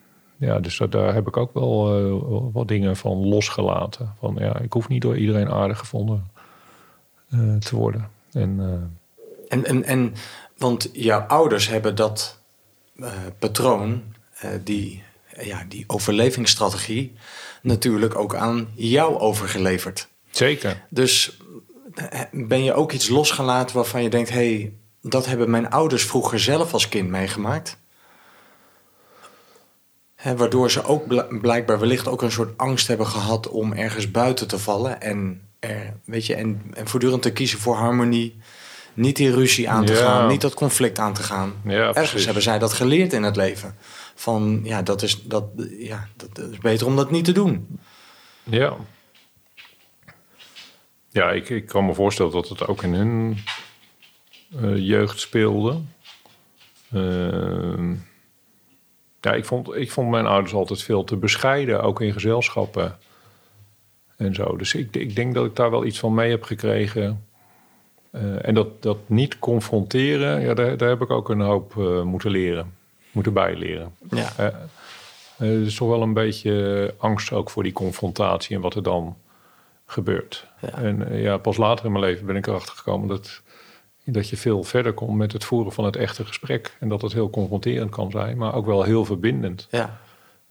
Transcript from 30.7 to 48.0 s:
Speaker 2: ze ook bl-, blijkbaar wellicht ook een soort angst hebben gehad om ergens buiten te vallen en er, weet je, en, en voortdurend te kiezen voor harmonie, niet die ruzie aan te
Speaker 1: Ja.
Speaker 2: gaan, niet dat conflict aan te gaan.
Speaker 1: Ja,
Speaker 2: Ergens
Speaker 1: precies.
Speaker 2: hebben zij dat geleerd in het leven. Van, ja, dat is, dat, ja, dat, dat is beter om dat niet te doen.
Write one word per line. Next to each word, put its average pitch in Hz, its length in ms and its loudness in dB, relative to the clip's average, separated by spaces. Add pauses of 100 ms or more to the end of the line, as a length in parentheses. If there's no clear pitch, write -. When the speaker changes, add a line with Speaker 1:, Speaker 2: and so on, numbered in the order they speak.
Speaker 2:
ze - 140 0
ook 147 220 2
bl-, 120 340 0
blijkbaar 117 380 2
wellicht 117 300 2
ook - 140 -2
een 117 100 0
soort 110 260 -2
angst 131 300 0
hebben 110 180 0
gehad 110 420 -2
om 110 240 -2
ergens 107 380 -4
buiten 120 380 2
te 101 100 -4
vallen 107 420 -2
en 98 420 -4 (160)
er, 107 360 -8 (100)
weet 113 220 -4
je, - 80 0
en, 107 280 -2 (120)
en 113 140 -10
voortdurend 127 340 2
te 117 100 2
kiezen 117 260 -2
voor 113 160 2
harmonie, 117 600 2 (580)
niet 131 220 2
die 139 180 6
ruzie 123 360 4
aan 110 140 4
te 107 80 6
Speaker 1:
Ja. 110 60 6
Speaker 2:
gaan, 123 300 6
niet 104 120 4
dat 139 140 0
conflict 120 440 2
aan 107 160 0
te 104 80 -4
gaan. 98 300 -4 (120)
Speaker 1:
Ja, 104 60 -2 (160)
Speaker 2:
Ergens 147 220 2
Speaker 1:
precies. 101 160 0
Speaker 2:
hebben 104 180 0
zij 110 160 2
dat 110 140 2
geleerd 156 400 4
in 113 100 2
het 104 140 0
leven. 98 380 -2 (400)
Van, 107 500 0
ja, 107 180 -2
dat 98 200 -2
is, - 200 -2
dat, 104 220 -2 (340)
ja, 110 380 -12
dat, - 180 -16
dat - 160 -12
is 107 80 -14
beter 113 280 2
om 135 100 4
dat 139 140 4
niet 170 140 2
te 180 80 4
doen. - 460 2 (640)